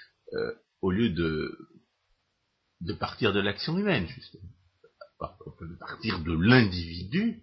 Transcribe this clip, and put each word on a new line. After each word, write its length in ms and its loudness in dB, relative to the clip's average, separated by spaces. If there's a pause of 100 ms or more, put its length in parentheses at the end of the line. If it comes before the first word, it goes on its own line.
(320)
euh, 220 -4 (280)
au 80 0
lieu 220 2
de, 440 -2 (1200)
de 140 -6
partir 400 0
de 60 4
l'action 380 -2
humaine, 300 2
justement. 420 -16 (720)
On 320 -12
peut 280 -14
partir 420 -6
de 120 -2
l'individu, 1080 4